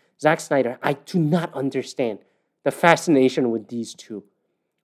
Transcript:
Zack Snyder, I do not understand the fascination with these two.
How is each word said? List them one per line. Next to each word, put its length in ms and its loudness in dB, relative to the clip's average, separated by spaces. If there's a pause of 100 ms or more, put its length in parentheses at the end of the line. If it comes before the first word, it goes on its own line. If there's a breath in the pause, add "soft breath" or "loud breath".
(200)
Zack 200 2
Snyder, 420 -2
I 120 -2
do 260 -4
not 340 0
understand 680 -6 (440)
the 80 -2
fascination 800 2
with 160 -4
these 260 -10
two. 300 -16 (600)